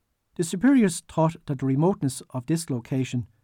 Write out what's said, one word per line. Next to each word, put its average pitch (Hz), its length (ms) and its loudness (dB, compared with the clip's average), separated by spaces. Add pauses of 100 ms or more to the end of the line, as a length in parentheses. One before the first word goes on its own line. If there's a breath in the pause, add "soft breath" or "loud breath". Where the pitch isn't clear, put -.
(360)
The 175 80 -4
superiors 208 640 2
thought 160 260 0 (120)
that 139 120 -4
the 135 80 -4
remoteness 143 640 0
of 127 160 -8
this 165 220 -2
location 127 580 -4 (180)